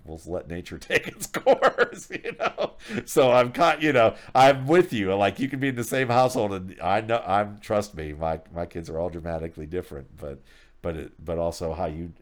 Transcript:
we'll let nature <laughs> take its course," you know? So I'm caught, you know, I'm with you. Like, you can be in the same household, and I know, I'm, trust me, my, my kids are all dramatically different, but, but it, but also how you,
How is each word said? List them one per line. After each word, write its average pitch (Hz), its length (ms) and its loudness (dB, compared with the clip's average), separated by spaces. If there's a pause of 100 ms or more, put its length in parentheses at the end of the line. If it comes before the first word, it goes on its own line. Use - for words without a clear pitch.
we'll 80 220 -14
let 85 200 -8
nature 85 320 -12
<laughs> - 120 -16
take - 180 -2
its - 180 -12
course," - 840 0
you - 300 -10
know? - 360 -4 (320)
So 131 260 4
I'm 123 180 4
caught, 160 320 0
you 156 100 2
know, 113 220 6 (200)
I'm 131 320 8
with 175 260 4
you. 98 220 0
Like, 98 240 2
you 135 100 -2
can 135 100 -8
be 139 100 0
in 131 60 -2
the 120 80 -4
same 131 260 0
household, 123 440 4
and 92 280 -8
I 95 200 2
know, 110 260 0
I'm, 101 320 0
trust 104 360 -2
me, 78 180 -8
my, 80 280 -4 (140)
my 85 120 -6
kids 82 240 -12
are 78 80 -6
all 87 100 -2
dramatically 82 580 -8
different, 73 520 -10
but, 69 220 -14 (420)
but 85 140 -6
it, 76 280 -14
but 82 140 -4
also 85 340 -4
how 85 140 -4
you, 82 360 -10